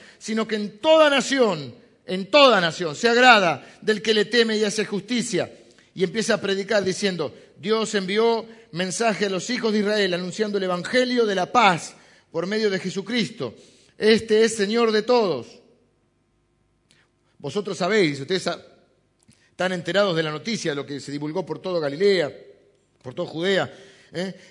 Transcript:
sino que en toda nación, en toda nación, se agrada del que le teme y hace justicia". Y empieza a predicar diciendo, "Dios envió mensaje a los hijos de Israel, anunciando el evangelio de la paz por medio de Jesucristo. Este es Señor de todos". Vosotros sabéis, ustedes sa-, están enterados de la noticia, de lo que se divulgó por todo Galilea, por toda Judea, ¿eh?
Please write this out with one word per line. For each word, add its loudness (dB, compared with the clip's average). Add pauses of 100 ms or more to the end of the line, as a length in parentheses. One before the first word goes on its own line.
(180)
sino -4
que -4
en -8
toda 6
nación, 0 (320)
en -6
toda 6
nación, -2
se 0
agrada 4 (160)
del -2
que 0
le 2
teme 2
y 2
hace -2
justicia". -4 (420)
Y -2
empieza -2
a -6
predicar -2
diciendo, -4 (240)
"Dios -2
envió 0 (260)
mensaje -2
a -2
los -4
hijos -2
de 2
Israel, 0
anunciando -4
el -2
evangelio 0
de -2
la -2
paz 2 (360)
por -6
medio 0
de -2
Jesucristo. -4 (420)
Este 4
es -2
Señor 0
de 2
todos". 0 (1900)
Vosotros -6
sabéis, 2
ustedes -4
sa-, -6 (840)
están -4
enterados 0
de 0
la -4
noticia, -6
de -4
lo -6
que -10
se -12
divulgó -6
por -10
todo -4
Galilea, 0 (680)
por -14
toda -6
Judea, -2 (380)
¿eh? -6 (180)